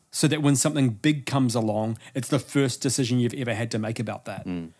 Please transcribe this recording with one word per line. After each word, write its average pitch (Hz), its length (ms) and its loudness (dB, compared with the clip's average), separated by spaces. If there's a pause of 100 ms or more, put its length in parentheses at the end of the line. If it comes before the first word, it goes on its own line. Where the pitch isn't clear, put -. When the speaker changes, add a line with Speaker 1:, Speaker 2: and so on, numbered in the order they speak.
(120)
Speaker 1:
so - 160 2
that 151 140 0
when 143 140 6
something 139 340 2
big 139 360 0
comes 131 300 2
along, 110 420 0 (160)
it's 131 160 -4
the 147 100 2
first - 420 0
decision 123 380 0
you've 120 140 2
ever 123 200 -4
had 113 180 -4
to 113 80 -2
make 110 200 -4
about 104 260 -8
that, 98 220 -10
Speaker 2:
Mm. 87 220 -6 (100)